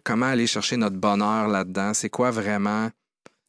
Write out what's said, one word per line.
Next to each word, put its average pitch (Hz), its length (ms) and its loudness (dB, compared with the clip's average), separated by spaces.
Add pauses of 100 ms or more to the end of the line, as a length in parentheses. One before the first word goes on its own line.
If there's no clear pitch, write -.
comment 120 220 0
aller 123 200 2
chercher 113 300 -2
notre 104 200 0
bonheur 104 520 2
là-dedans, 98 440 0
c'est 107 180 -2
quoi 123 200 0
vraiment 107 600 0 (580)